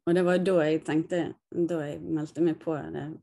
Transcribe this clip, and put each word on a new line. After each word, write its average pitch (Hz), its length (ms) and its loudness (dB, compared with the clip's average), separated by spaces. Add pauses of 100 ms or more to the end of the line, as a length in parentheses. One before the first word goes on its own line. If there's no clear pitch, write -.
og 170 80 4
det 180 100 4
var 180 140 4
da 185 220 2
jeg 156 240 2
tenkte, 160 500 -2 (180)
da 170 300 -2
jeg 147 180 -8
meldte 156 400 -4
meg 165 180 2
på - 140 -4 (200)
det 147 100 -6 (200)